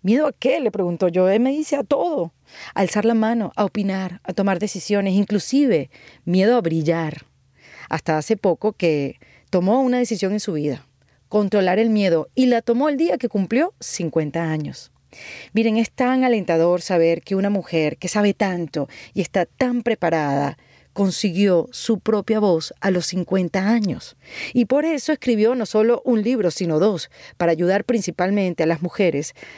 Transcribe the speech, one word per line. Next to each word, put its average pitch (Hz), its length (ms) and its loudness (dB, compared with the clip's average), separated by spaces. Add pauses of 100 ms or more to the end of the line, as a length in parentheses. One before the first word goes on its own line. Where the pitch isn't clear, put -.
"¿Miedo 262 260 2
a - 40 0
qué?", - 300 0
le 233 100 0
preguntó 175 380 0
yo. 185 180 2
Él 208 140 4
me 262 100 2
dice, 302 240 -2
"A 190 80 -4
todo. 262 500 -2 (400)
A - 80 -2
alzar 202 220 0
la 226 120 2
mano, 220 400 0
a 208 100 0
opinar, 190 580 -4
a - 100 -10
tomar 190 260 0
decisiones, 196 540 -2
inclusive 202 760 2 (340)
miedo 190 320 4
a 240 60 2
brillar". 160 640 -2 (640)
Hasta 156 280 -2
hace 196 200 -2
poco 202 360 0
que 151 460 -2 (300)
tomó 196 320 2
una 247 160 0
decisión 202 340 -2
en 208 80 -2
su 190 140 -6
vida, 147 320 -4 (420)
controlar 196 520 2
el 233 100 2
miedo, 190 460 2
y 254 100 4
la 233 160 2
tomó 240 260 0
el 285 80 0
día 330 220 0
que 247 120 -4
cumplió 226 520 -2
cincuenta 160 680 -4
años. 151 420 -6 (600)
Miren, 226 260 2
es 226 140 0
tan 262 320 0
alentador 175 580 2
saber 170 400 2
que - 140 -4
una 196 140 0
mujer 165 480 -2
que 185 100 -8
sabe 208 260 2
tanto 175 540 -4 (260)
y - 80 -2
está 175 240 -2
tan 247 360 -2
preparada 156 760 0 (360)
consiguió 190 800 2
su - 280 -2
propia 214 400 0
voz 180 420 2
a 196 80 0
los 180 160 0
cincuenta 185 640 -2
años. 214 480 -2 (360)
Y 240 120 2
por 285 180 2
eso 311 280 -2
escribió 233 420 2
no 240 140 -2
solo 226 380 2
un 226 180 2
libro, 220 260 0
sino 160 300 0
dos, 190 320 0 (260)
para 170 140 2
ayudar 175 320 0
principalmente 190 800 -2
a - 20 2
las 165 160 0
mujeres, 165 540 -2 (220)